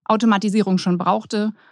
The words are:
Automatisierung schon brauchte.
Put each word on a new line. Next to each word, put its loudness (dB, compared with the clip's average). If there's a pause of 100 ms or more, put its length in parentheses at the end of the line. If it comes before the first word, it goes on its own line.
Automatisierung 2
schon 0
brauchte. -2 (200)